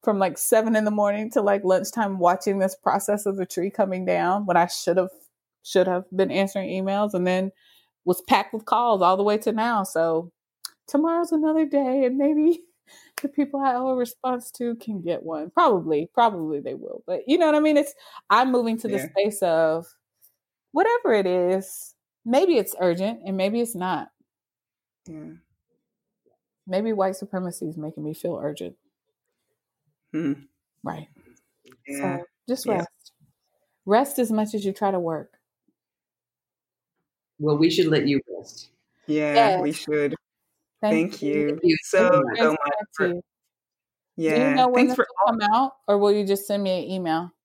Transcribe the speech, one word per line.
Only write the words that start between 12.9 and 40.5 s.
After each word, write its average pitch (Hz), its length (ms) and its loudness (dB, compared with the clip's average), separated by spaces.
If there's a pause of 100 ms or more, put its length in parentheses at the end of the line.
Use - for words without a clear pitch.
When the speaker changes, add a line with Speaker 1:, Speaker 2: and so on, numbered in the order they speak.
Speaker 1:
<laughs> - 300 -16
the 285 80 -6
people 277 320 -2
I 262 140 2
owe 262 140 -2
a 254 60 0
response 247 580 -4
to 240 240 -4
can 214 240 -8
get 170 220 -4
one. 160 280 -8
Probably, 170 640 2
probably 170 480 0
they - 140 -8
will. - 320 -14
But 180 200 -4
you 294 100 4
know 330 100 4
what 302 80 4
I 302 60 4
mean? 302 160 4
It's, 285 160 0 (360)
I'm 247 220 4
moving 226 280 0
to 226 80 -6
the 202 100 -2
Speaker 2:
Yeah. 139 120 -4
Speaker 1:
space 208 340 0
of 165 440 2 (840)
whatever 427 420 2
it 202 140 2
is, 180 680 -2 (300)
maybe 294 320 2
it's - 220 -2
urgent 185 460 0
and 196 120 -4
maybe 202 220 0
it's 233 160 -4
not. 175 360 -4 (960)
Speaker 2:
Yeah. 160 240 -16 (1400)
Speaker 1:
Maybe 208 260 -2
white 190 220 0
supremacy 185 520 -8
is 165 100 -10
making 156 260 -10
me 151 100 -6
feel 170 280 -6
urgent. 147 340 -10 (1400)
Speaker 2:
Hmm. 156 200 -2 (500)
Speaker 1:
Right. 78 240 -10 (800)
Speaker 2:
Yeah. 277 300 -6
Speaker 1:
So 175 60 -10 (240)
just 254 200 -6
Speaker 2:
Yeah. 208 100 0
Speaker 1:
rest. - 340 -10 (760)
Rest 262 340 2
as 226 120 0
much 214 220 -2
as 208 120 -4
you 196 80 -2
try 196 180 -2
to 185 80 -2
work. 165 400 -6 (2000)
Speaker 3:
Well, 147 180 0
we 160 120 6
should 175 180 2
let 156 200 2
you 139 140 2 (160)
rest. - 320 -18 (380)
Speaker 2:
Yeah, 151 160 0 (120)
Speaker 1:
Yes. 185 260 4
Speaker 2:
we 151 100 -2
should. 147 440 -2 (640)